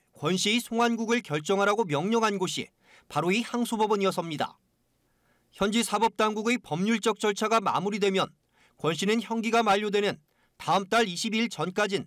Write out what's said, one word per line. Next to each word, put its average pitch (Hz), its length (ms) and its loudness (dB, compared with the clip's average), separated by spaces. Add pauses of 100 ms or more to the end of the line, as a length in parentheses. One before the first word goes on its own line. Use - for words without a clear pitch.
(120)
권 170 260 0
씨의 214 220 2
송환국을 233 640 0
결정하라고 196 640 2
명령한 202 520 0
곳이 165 300 -4 (400)
바로 160 240 0
이 220 100 2
항소법원이어서입니다. 202 1200 -2 (920)
현지 214 300 0
사법당국의 220 800 0
법률적 208 600 -2
절차가 220 420 0
마무리되면 190 680 0 (460)
권 156 160 -2
씨는 202 300 0
형기가 226 400 0
만료되는 208 580 0 (360)
다음 185 300 0
달 220 200 2
이십 175 260 -4
일 226 160 0
전까진 185 580 -4